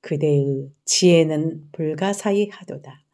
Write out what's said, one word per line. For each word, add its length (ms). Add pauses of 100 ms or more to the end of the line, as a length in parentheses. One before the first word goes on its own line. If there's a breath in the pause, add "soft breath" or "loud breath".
그대의 680 (140)
지혜는 880
불가사의하도다. 1400